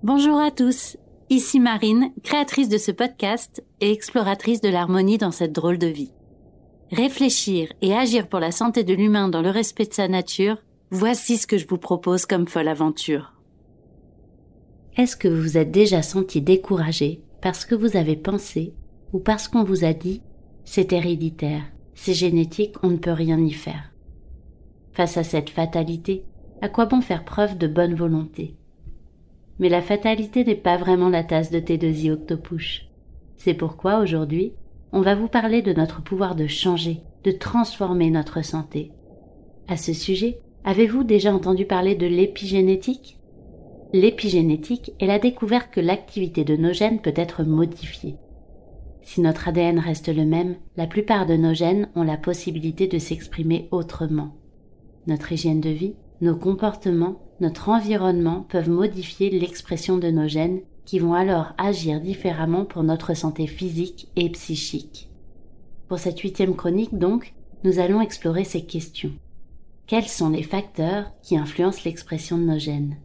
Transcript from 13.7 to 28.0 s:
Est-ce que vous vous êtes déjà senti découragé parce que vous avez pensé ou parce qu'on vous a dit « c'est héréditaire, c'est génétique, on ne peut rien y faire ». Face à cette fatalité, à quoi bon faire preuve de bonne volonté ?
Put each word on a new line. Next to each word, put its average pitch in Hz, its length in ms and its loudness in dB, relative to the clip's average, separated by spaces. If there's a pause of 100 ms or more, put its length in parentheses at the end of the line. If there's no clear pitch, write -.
Est-ce 247 180 2
que - 140 0
vous 165 140 2
vous 160 160 2
êtes 156 140 2
déjà 190 280 4
senti 185 400 -2
découragé 165 840 0 (200)
parce - 240 -4
que - 80 0
vous 220 240 0
avez 156 180 2
pensé 185 560 -4 (400)
ou 190 60 -2
parce 208 280 0
qu'on 226 180 2
vous 190 200 2
a 160 80 4
dit « 175 300 -6 (420)
c'est 185 260 0
héréditaire, 160 720 -2 (300)
c'est - 200 -2
génétique, 170 680 0
on 185 60 2
ne 175 80 2
peut 170 160 -2
rien 160 260 2
y 160 140 2
faire ». 151 400 -12 (1000)
Face 175 260 0
à 165 60 0
cette 151 260 -2
fatalité, 165 720 -4 (380)
à 202 80 -4
quoi 233 160 2
bon 247 160 2
faire 165 240 -4
preuve 202 320 0
de 165 80 0
bonne 170 280 2
volonté ? 160 600 -2 (1040)